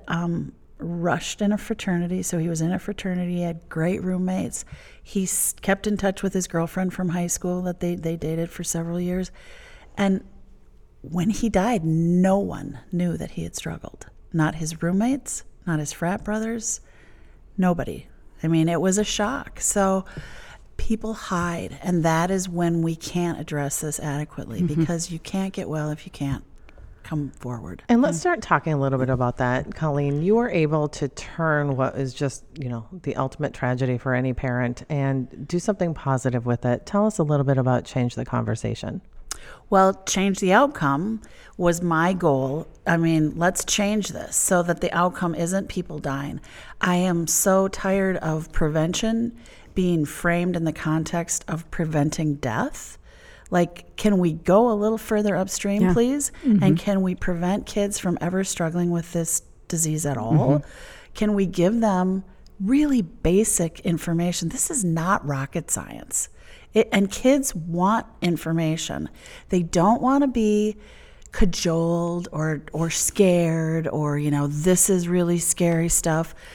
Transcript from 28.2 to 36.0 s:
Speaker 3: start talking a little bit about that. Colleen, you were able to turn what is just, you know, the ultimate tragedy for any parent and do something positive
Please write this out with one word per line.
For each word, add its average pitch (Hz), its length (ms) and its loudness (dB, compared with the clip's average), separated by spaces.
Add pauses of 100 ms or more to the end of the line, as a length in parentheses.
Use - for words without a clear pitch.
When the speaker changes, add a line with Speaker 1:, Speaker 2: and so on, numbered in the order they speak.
Speaker 3:
start 349 200 0
talking 160 320 0
a 143 80 2
little 135 180 2
bit 127 120 0
about 123 260 0
that. 127 380 0
Colleen, 143 480 0
you 202 140 4
were 240 120 2
able 151 400 2
to 147 200 -4
turn 147 680 0
what 131 200 0
is 131 180 -4
just, - 300 -4 (140)
you 127 120 -6
know, 113 160 -8 (160)
the - 140 -4
ultimate 135 360 -2
tragedy 127 460 0
for 131 160 -2
any 127 180 0
parent 123 560 -2
and 135 580 -2
do 175 120 -2
something 180 340 0
positive 127 540 0